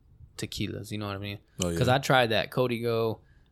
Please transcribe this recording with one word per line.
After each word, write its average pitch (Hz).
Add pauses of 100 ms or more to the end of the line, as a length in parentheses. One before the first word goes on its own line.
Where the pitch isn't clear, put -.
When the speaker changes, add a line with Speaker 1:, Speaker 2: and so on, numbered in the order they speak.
(380)
Speaker 1:
tequilas. 101
You 104
know 104
what 98
I 98
mean? 101 (240)
Speaker 2:
Oh, 87
yeah. 85
Speaker 1:
'Cause 123
I 127
tried 131
that 104
Código, 117 (340)